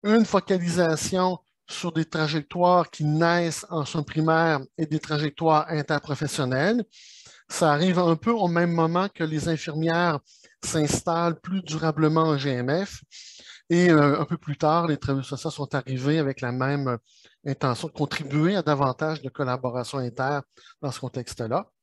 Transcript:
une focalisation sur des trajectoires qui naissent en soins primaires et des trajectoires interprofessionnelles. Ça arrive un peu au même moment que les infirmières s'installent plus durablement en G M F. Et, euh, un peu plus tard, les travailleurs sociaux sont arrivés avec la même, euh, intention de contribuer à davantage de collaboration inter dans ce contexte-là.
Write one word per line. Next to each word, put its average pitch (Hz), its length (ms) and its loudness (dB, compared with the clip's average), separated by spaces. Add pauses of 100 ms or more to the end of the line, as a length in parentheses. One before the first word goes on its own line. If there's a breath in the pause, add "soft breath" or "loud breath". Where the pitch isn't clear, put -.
une 214 220 6
focalisation 180 1120 0 (300)
sur - 240 -6
des 160 120 0
trajectoires 165 840 0
qui - 140 -6
naissent 165 640 0
en 160 140 -4
soins 156 180 -4
primaires 160 580 2 (180)
et 160 80 -2
des 151 120 -2
trajectoires 151 720 0
interprofessionnelles. 151 1160 -2 (640 loud breath)
Ça 156 240 2
arrive 175 260 2
un 165 180 4
peu 214 140 -2
au 208 180 0
même 170 240 2
moment 170 360 2
que - 140 -8
les 156 260 -2
infirmières 160 680 0 (460 soft breath)
s'installent 165 760 0
plus 185 220 -4
durablement 156 600 2
en 156 160 2
G 139 120 -2
M 135 340 -2
F. - 180 -14 (680 loud breath)
Et, 175 220 6
euh, 147 300 6
un 151 40 0
peu 170 140 -4
plus - 180 -8
tard, 165 300 2
les 151 100 0
travailleurs 135 300 -4
sociaux 147 240 -8
sont 143 240 -8
arrivés 131 440 -2
avec 135 220 -2
la 123 120 -4
même, 135 360 -2
euh, 120 80 -2 (500 soft breath)
intention 135 420 -2
de - 40 -12
contribuer 151 640 -2
à 185 80 0
davantage 143 580 -2
de 131 80 -10
collaboration 127 680 -4
inter 131 420 -4 (400 loud breath)
dans 139 120 -6
ce - 80 -12
contexte-là. 123 680 -6 (160)